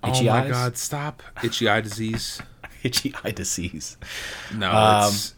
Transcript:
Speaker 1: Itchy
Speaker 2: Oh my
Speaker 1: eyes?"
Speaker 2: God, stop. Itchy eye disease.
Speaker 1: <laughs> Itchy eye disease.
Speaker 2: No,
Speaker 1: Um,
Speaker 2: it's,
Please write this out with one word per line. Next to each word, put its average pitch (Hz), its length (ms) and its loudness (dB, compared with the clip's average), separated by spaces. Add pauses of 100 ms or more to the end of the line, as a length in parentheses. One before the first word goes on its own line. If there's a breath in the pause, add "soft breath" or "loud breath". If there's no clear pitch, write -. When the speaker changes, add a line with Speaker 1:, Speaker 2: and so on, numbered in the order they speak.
Speaker 1:
Itchy 123 220 4
Speaker 2:
Oh 107 40 6
my 123 120 4
Speaker 1:
eyes?" 139 60 -2
Speaker 2:
God, 123 260 0
stop. 151 460 -6 (200)
Itchy 113 260 0
eye 107 120 4
disease. 110 600 -6 (220)
Speaker 1:
<laughs> - 220 -18
Itchy - 300 -2 (100)
eye 98 80 -2
disease. 87 640 -6 (580 loud breath)
Speaker 2:
No, 101 160 0
Speaker 1:
Um, 107 380 6
Speaker 2:
it's, 101 300 -2